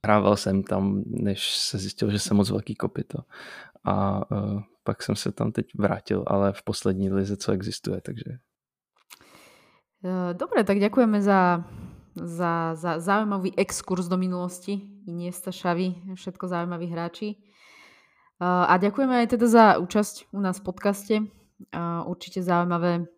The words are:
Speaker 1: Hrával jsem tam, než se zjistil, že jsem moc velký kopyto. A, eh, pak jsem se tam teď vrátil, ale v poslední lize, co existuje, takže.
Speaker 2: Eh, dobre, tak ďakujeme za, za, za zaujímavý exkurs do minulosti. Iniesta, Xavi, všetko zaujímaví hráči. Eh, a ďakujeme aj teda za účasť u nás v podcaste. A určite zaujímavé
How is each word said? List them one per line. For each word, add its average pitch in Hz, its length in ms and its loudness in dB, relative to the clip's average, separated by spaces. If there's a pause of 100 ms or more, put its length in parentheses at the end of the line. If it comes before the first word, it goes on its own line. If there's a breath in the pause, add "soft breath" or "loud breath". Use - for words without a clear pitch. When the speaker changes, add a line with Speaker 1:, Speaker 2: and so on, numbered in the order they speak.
Speaker 1:
Hrával 104 320 4
jsem 98 260 0
tam, 98 420 0
než - 520 -4
se - 200 -4
zjistil, 101 340 -2
že 101 80 0
jsem - 180 2
moc 101 120 4
velký 101 260 -4
kopyto. - 440 -6 (640 loud breath)
A, 98 380 0 (100)
eh, 101 280 -2 (240)
pak - 200 -4
jsem 107 120 0
se - 160 -4
tam 110 200 -2
teď 113 140 -4 (120)
vrátil, 98 500 -2
ale 98 260 2
v - 100 -12
poslední 98 480 -2
lize, 98 260 -2
co - 140 -4
existuje, 95 500 -4
takže. - 300 -10 (1700 soft breath)
Speaker 2:
Eh, 180 300 -4
dobre, 226 300 2
tak 196 160 4
ďakujeme 214 420 4
za, 180 420 6 (520 loud breath)
za, 170 600 -2
za 165 240 -4
zaujímavý 202 560 0
exkurs 185 520 -2
do 180 100 0
minulosti. 180 640 -4 (260)
Iniesta, 175 440 -8
Xavi, 180 440 -2 (200)
všetko 185 320 -10
zaujímaví 175 400 -4
hráči. 170 480 -6
Eh, - 1300 -4
a 180 100 6
ďakujeme 240 460 2
aj 233 40 0
teda 240 200 2
za 226 180 10 (140)
účasť - 520 -2
u 196 80 -6
nás 190 200 -2
v - 80 -14
podcaste. 202 480 -2 (560 soft breath)
A 170 320 -4
určite 180 400 -8
zaujímavé 175 640 2 (100)